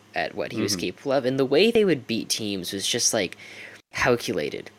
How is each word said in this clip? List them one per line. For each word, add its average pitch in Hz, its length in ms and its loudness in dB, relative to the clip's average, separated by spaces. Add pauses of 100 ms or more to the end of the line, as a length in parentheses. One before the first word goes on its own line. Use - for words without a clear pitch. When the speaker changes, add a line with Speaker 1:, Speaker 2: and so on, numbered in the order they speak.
(160)
Speaker 1:
at 82 180 -2
what 85 180 -4
he - 100 -4
was - 100 0
Speaker 2:
Mm-hmm. 90 100 -2
Speaker 1:
capable 92 320 -4
of. 135 120 2
And 135 140 0
the 135 60 4
way 160 240 6
they 220 160 4
would 139 220 0
beat 110 220 -2
teams 101 440 -4
was 98 140 -4
just, - 260 0
like, 98 240 0 (560)
calculated 98 840 0